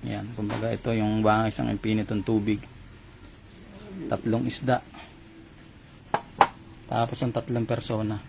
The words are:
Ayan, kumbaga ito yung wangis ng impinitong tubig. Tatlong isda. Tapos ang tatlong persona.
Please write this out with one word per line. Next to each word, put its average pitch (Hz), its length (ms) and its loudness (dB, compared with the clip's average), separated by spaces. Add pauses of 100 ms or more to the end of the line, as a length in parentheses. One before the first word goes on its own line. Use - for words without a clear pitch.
Ayan, 104 300 -6
kumbaga 110 340 0
ito 113 240 0
yung 110 240 4
wangis 107 400 4
ng 117 140 2
impinitong 107 500 0
tubig. 107 400 2 (1400)
Tatlong 117 400 2
isda. 127 320 2 (2000)
Tapos 117 320 0
ang 123 160 0
tatlong 117 320 -2
persona. 110 600 -2